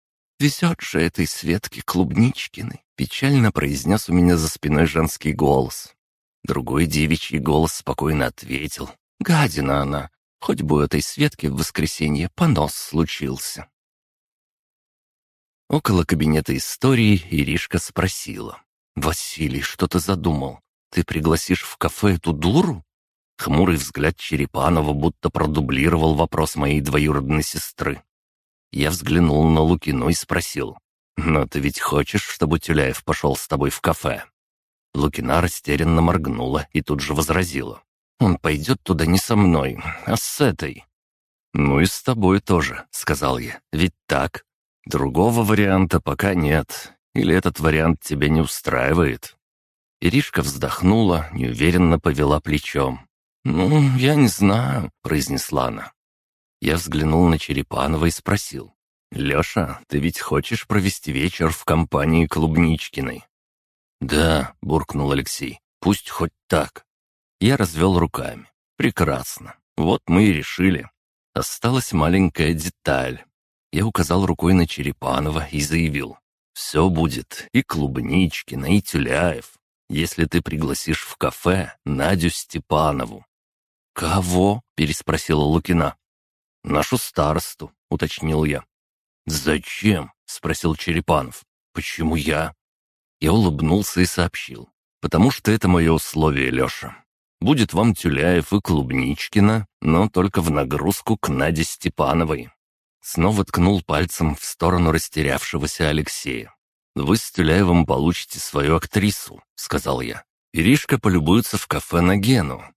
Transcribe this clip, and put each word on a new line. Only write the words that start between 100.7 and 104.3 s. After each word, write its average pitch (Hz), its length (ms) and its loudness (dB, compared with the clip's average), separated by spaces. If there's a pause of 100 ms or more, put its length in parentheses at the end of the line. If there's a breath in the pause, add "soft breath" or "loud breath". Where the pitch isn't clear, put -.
к - 120 -6
Наде 78 360 0
Степановой». 73 840 -2 (500)
Снова 98 440 0
ткнул 90 380 2
пальцем 78 520 -2